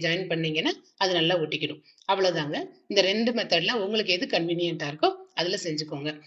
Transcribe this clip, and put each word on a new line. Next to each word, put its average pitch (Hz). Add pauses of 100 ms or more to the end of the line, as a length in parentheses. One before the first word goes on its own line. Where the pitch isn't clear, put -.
ஜாயின் 180
பண்ணீங்கன்னா 165 (240)
அது 185
நல்லா 170
ஒட்டிக்கிடும். 151 (300)
அவ்வளவுதாங்க. 175 (300)
இந்த 202
ரெண்டு 220
மெத்தட்ல 190
உங்களுக்கு 208
எது 180
கன்வீனியன்ட்டா 170
இருக்கோ 226 (240)
அதுல 175
செஞ்சுக்கோங்க. 151 (180)